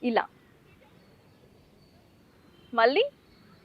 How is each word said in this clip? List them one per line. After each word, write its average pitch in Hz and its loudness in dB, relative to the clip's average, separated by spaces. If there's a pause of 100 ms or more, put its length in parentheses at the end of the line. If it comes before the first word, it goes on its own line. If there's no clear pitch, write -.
(100)
ఇలా 214 -4 (2500)
మళ్ళీ 302 2 (580)